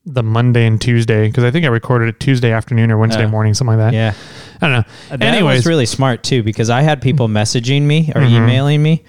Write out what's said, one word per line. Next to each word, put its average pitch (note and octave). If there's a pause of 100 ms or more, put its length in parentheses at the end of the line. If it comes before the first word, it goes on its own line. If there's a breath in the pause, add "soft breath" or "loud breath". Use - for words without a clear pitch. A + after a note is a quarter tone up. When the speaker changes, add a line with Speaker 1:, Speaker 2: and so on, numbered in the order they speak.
Speaker 1:
the B2+
Monday A#2
and A2
Tuesday, A2+
'cause B2
I B2
think E3+
I C#3
recorded A#2
it A2
Tuesday A#2+
afternoon A2+
or A2
Wednesday A2
Speaker 2:
Oh. G#2+
Speaker 1:
morning, G#2+
something A2+
like A2
that. A2
Speaker 2:
Yeah. A2 (480 loud breath)
Speaker 1:
I E3+
don't C3+
know. A2 (280 loud breath)
Speaker 2:
Uh, D3
that B2
Speaker 1:
Anyways. F#3
Speaker 2:
was A#2
really D#3+
smart, C3
too, B2+
because A2
I A#2+
had D3+
people B2+
messaging A#2
me D3
or -
Speaker 1:
Mm-hmm. A#2+
Speaker 2:
emailing C3+
me D#3